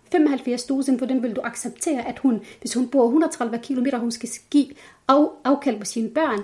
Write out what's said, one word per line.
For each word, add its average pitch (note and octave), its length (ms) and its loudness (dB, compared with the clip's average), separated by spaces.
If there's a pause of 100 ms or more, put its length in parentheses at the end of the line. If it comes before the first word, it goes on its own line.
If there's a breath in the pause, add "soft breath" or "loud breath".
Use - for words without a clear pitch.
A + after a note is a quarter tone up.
(120)
femoghalvfjerds C#4 520 0
tusind? C4+ 340 0
Hvordan B3+ 260 -2
vil A3 120 -4
du - 80 -4
acceptere, A#3+ 640 -6
at A#3+ 120 -10
hun, A#3 220 2 (200 loud breath)
hvis - 120 -8
hun A#3+ 140 0
bor B3 200 4
hundrede D#4+ 220 4
og D#4+ 40 -6
tredive A#3 300 -6
kilometer, B3+ 340 -2
hun A#3 140 -2
skal A#3 180 -10 (220)
give C#4+ 160 4 (420 loud breath)
af-, D4 200 6 (140)
afkald C4 360 0
på G#3 60 -10
sine A3+ 240 -4
børn? C#4+ 340 0